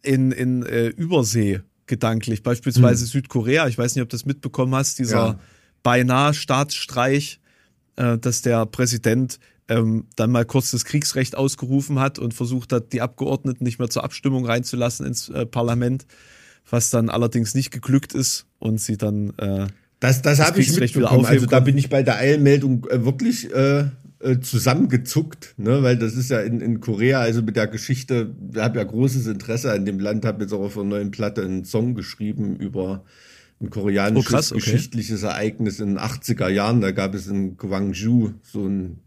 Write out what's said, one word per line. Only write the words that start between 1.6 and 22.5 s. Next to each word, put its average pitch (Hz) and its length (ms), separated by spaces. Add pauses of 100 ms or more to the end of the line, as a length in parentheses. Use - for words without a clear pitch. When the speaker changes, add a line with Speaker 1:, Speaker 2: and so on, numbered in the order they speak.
Speaker 1:
gedanklich, 113 560
beispielsweise 123 640
Speaker 2:
Hm. 117 60
Speaker 1:
Südkorea. 135 580
Ich 113 100
weiß 120 160
nicht, 131 80
ob 117 60
du - 80
das 117 100
mitbekommen 131 480
hast, 135 240
dieser 120 180
Speaker 2:
Ja. 113 220 (440)
Speaker 1:
beinahe 127 520
Staatsstreich, 139 1040 (560)
äh, 120 220
dass 117 240
der 117 240
Präsident, 120 720 (300)
ähm, 113 380 (100)
dann 120 160
mal 117 120
kurz 127 280
das 120 120
Kriegsrecht 143 520
ausgerufen 135 640
hat 139 180
und 117 160
versucht 123 380
hat, 117 200
die 123 80
Abgeordneten 131 640
nicht 120 140
mehr 120 120
zur - 120
Abstimmung 135 420
reinzulassen 120 600
ins, 123 220
äh, 127 180
Parlament, 120 600 (640)
was 120 220
dann 113 180
allerdings 113 460
nicht 131 160
geglückt 131 420
ist - 340 (120)
und 110 220
sie 107 160
dann, 104 420
äh, 98 280 (340)
Speaker 2:
Das, 131 220
das 147 160
Speaker 1:
das 156 100
Speaker 2:
hab 175 100
ich - 80
Speaker 1:
Kriegsrecht 139 300
wieder 123 80
Speaker 2:
mitbekommen. 120 220
Also 139 100
Speaker 1:
aufheben 123 140
Speaker 2:
da 131 80
Speaker 1:
konnten. 123 80
Speaker 2:
bin 143 120
ich 139 120
bei 135 120
der 120 140
Eilmeldung, 139 720